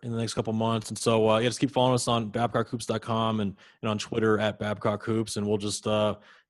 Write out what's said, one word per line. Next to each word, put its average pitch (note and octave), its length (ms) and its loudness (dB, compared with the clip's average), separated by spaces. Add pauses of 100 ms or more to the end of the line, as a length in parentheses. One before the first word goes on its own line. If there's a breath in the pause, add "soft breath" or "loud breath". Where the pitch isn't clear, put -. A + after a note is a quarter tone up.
in A#2+ 80 -8
the A2+ 80 -4
next A2+ 160 -4
couple A2+ 180 -2
months, A2+ 380 0
and A2 80 -8
so, A2 320 4
uh, A2 80 6
yeah, A#2+ 100 2
just A2+ 120 -4
keep C3+ 100 2
following B2+ 240 4
us A#2+ 140 0
on A#2 200 0
Babcock A#2 400 -2
Hoops A#2 160 -6
dot A2+ 160 -2
com A2+ 400 -2
and, G2 160 -2 (240 soft breath)
and A#2 80 -4
on G#2+ 80 0
Twitter A2 420 0
at G#2+ 200 0
Babcock G#2 460 -2
Hoops, A2+ 320 -2
and G#2 100 -2
we'll G#2 100 2
just, G2+ 300 -4
uh, G#2+ 300 2 (340 soft breath)